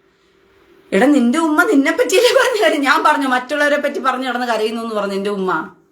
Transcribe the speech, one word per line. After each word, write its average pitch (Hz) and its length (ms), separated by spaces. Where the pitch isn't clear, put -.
എടാ 208 140
നിന്റെ 262 320
ഉമ്മ 330 240
നിന്നെ 311 300
പറ്റിയല്ലേ 466 400
പറഞ്ഞു 480 340
കരയും? 302 140
ഞാൻ 302 240
പറഞ്ഞോ 285 240
മറ്റുള്ളവരെ 285 480
പറ്റി 285 220
പറഞ്ഞു 262 300
കിടന്ന് 247 180
കരയുന്നു 226 360
എന്ന് 226 120
പറഞ്ഞു 196 200
നിന്റെ 196 160
ഉമ്മ? 185 440